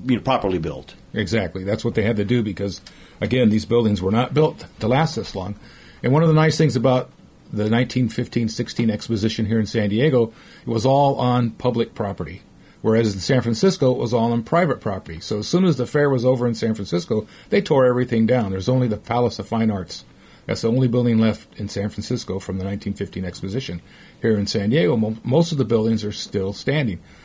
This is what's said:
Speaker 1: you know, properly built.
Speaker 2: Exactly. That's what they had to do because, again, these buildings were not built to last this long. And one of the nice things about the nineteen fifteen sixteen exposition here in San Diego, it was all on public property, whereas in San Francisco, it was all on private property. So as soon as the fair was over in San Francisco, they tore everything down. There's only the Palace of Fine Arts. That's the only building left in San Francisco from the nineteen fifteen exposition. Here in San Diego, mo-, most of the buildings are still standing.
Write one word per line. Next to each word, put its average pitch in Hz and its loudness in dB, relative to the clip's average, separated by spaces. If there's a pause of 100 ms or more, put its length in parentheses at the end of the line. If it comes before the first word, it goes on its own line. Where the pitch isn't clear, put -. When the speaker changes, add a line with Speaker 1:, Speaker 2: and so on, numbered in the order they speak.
Speaker 1:
you 127 2
know, - -6
properly 101 0
built. 76 -8 (200)
Speaker 2:
Exactly. 95 -2
That's 101 -4
what 120 -2
they 110 0
had 107 0
to 104 -2
do 120 2
because, 101 -6 (400)
again, 123 4
these 104 2
buildings 110 2
were 92 0
not 120 0
built 156 2 (140)
to 107 -2
last 151 2
this - -8
long. 98 -6 (480)
And 123 2
one 156 4
of 165 4
the 156 6
nice 156 4
things 151 2
about 127 2 (420)
the 107 -2
nineteen 123 0
fifteen 120 -4
sixteen 117 -2
exposition 110 -2
here 113 0
in 104 -2
San 104 -2
Diego, 120 2 (340)
it - -6
was 113 -2
all 139 4
on 123 0
public 117 -2
property, 95 -6 (400)
whereas 110 2
in 95 -6
San 131 2
Francisco, 131 2
it 120 0
was 120 -2
all 117 2
on 117 0
private 160 0
property. 92 -8
So 104 -6
as 107 -6
soon 180 2
as 165 4
the 120 -2
fair 147 2
was 123 0
over 127 2
in 113 -2
San 110 -2
Francisco, 104 -4 (220)
they 202 4
tore 135 4
everything 123 2
down. 113 2
There's 95 -2
only 127 2
the 107 -2
Palace 117 0
of 101 -10
Fine 113 0
Arts. 92 -8 (420)
That's 107 -4
the 113 0
only 127 2
building 120 2
left 110 0
in 104 -6
San 101 -4
Francisco 104 -6
from 95 -6
the 92 -6
nineteen 101 -6
fifteen 95 -8
exposition. 95 -8 (420)
Here 110 2
in 101 0
San 104 -2
Diego, 143 2
mo-, 110 -2
most 165 2
of 147 -2
the 127 0
buildings 110 0
are 104 -6
still 98 -4
standing. 127 -2 (260)